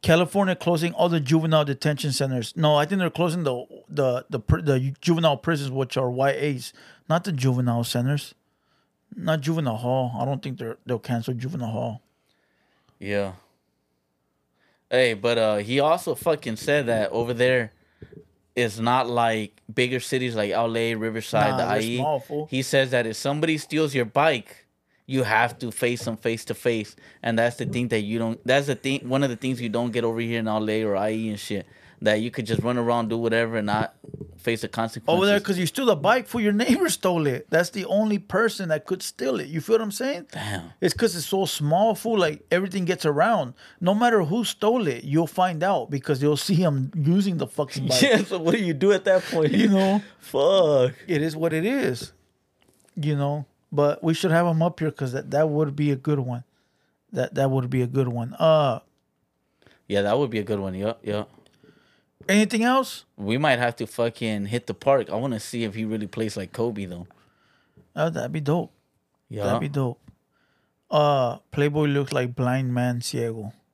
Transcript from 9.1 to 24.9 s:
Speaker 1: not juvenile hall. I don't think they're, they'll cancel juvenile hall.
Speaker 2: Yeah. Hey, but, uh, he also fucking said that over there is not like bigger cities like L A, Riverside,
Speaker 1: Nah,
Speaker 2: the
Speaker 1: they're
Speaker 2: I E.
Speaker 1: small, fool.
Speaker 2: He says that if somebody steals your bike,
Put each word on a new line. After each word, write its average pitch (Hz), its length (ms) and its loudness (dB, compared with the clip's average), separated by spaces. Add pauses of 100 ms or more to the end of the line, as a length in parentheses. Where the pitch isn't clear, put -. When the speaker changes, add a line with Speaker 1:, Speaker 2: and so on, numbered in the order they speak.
Speaker 1:
not 156 260 -2
juvenile 143 360 -2
hall. 123 420 -2
I 123 60 -2
don't 135 160 -4
think 131 180 -10
they're, 117 260 -10
they'll 120 140 -4
cancel 120 340 -4
juvenile 120 380 -6
hall. 117 300 -6 (1000)
Speaker 2:
Yeah. 101 340 -2 (1600)
Hey, 123 260 2
but, 117 220 0
uh, 110 200 2
he 113 240 -2
also 160 340 0
fucking 147 400 -2
said 143 300 0
that 113 260 0
over 117 220 -2
there 123 400 2 (840)
is 113 240 -2
not 120 300 2
like 113 520 0 (120)
bigger 123 260 0
cities 127 360 -4
like 104 160 0
L 117 260 0
A, 113 180 0
Riverside, 110 560 0
Speaker 1:
Nah, - 60 -2
Speaker 2:
the - 80 0
Speaker 1:
they're 104 80 -2
Speaker 2:
I 110 60 0
E. 117 180 -2
Speaker 1:
small, 143 240 -2
fool. 151 280 -8
Speaker 2:
He 131 120 -2
says 131 300 2
that 120 140 2
if 110 120 -6
somebody 151 400 -2
steals 151 360 -2
your 123 120 2
bike, 143 600 0 (400)